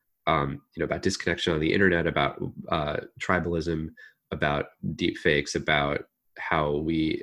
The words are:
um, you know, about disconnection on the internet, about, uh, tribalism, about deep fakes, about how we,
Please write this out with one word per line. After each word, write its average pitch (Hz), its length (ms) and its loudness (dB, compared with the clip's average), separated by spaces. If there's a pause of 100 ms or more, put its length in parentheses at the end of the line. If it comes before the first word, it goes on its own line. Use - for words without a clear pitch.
(280)
um, 71 340 0 (140)
you - 40 -10
know, 80 60 0
about 78 160 -4
disconnection 90 500 0
on 78 80 0
the 78 140 2
internet, 90 340 4
about, 73 340 0 (280)
uh, 76 280 -2 (220)
tribalism, 82 680 0 (420)
about 73 360 0 (280)
deep - 220 -2
fakes, 73 380 2
about 73 500 0 (320)
how 76 400 0
we, 78 460 0